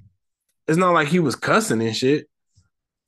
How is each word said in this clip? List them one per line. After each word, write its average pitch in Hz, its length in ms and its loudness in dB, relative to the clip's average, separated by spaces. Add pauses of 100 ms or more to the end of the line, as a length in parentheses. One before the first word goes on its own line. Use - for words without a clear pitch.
(680)
it's 156 100 0
not 180 160 2
like 156 140 2
he 175 120 2
was 135 160 0
cussing 143 460 -2
and 113 140 -4
shit. 139 320 0 (800)